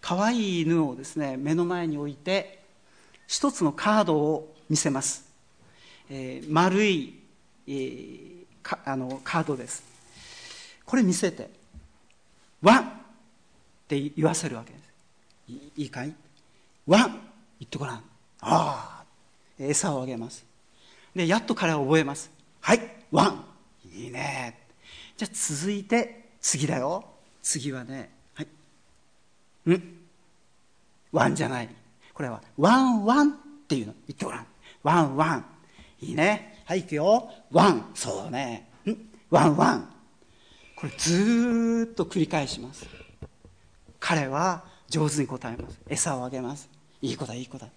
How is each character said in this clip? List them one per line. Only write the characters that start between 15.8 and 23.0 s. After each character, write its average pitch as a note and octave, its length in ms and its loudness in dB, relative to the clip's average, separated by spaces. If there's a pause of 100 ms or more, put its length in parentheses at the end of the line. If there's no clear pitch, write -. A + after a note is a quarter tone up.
い - 20 -6
い A#2+ 40 -10
か B2 140 -10
い？ D3+ 100 -8 (720)
ワ G#3 200 8
ン」 - 60 -4 (480)
言 - 80 -16
っ - 20 -20
て - 100 -10
ご C#3+ 60 -6
ら B2 80 -8
ん。 A2+ 40 -10 (440)
「あ - 600 -2
あ」。 - 40 -20 (520)
餌 C#3+ 380 -2
を B2+ 80 -4
あ - 20 -6
げ C3 100 -8
ま A#2 140 -10
す。 - 160 -20 (680)
で、 F3+ 120 0
や F#3+ 100 4
っ A3+ 60 0
と - 120 -2
彼 E3 180 0
は D3+ 60 0
覚 C#3+ 180 4
え D#3 60 6
ま C#3 120 -4
す。 - 140 -14 (320)
「は - 140 4
い、 A3+ 60 0 (280)